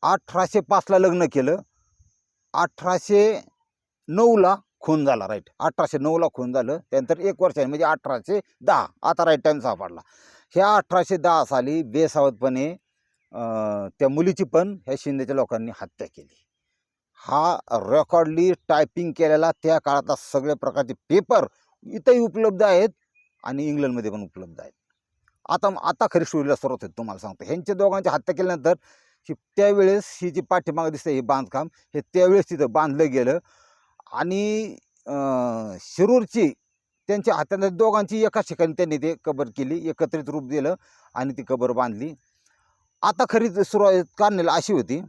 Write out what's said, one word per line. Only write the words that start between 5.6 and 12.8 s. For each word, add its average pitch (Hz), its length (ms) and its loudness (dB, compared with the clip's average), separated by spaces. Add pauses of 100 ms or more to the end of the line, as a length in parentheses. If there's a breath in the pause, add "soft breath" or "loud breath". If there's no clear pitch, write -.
नऊला 160 360 0
खून 123 180 -8
झालं. 127 260 -2 (120)
त्यानंतर 135 280 -2
एक 185 240 -2
वर्षाने, 151 240 0
म्हणजे 151 180 -4
अठराशे 151 560 -2 (200)
दहा, 131 260 2 (160)
आता 170 220 2
राईट 160 200 4
टाइम 151 160 2
सापडला. 92 400 -6 (540 soft breath)
ह्या 202 220 4
अठराशे 180 400 0
दहा 165 280 2
साली 139 380 -2
बेसावधपणे, 135 880 0 (600)